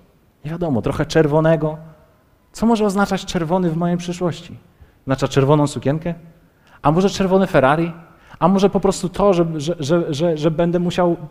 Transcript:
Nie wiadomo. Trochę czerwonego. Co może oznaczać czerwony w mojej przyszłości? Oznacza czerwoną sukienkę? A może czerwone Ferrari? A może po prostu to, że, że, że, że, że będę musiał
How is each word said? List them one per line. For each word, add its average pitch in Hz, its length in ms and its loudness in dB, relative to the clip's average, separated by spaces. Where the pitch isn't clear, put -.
Nie 147 60 -10
wiadomo. 160 300 -2
Trochę 143 240 -2
czerwonego. 156 720 2
Co - 140 -4
może 220 200 2
oznaczać 196 400 0
czerwony 175 440 -2
w 160 80 -2
mojej 175 200 0
przyszłości? 175 600 -6
Oznacza 135 240 -2
czerwoną 143 400 2
sukienkę? 156 460 -4
A 156 100 2
może 190 180 2
czerwone 190 380 2
Ferrari? 156 440 2
A 160 80 2
może 190 220 4
po 196 100 -2
prostu 185 300 0
to, 202 240 2
że, 175 120 2
że, 156 240 -4
że, 160 340 -2
że, 156 240 0
że 156 140 0
będę 175 280 0
musiał 175 380 0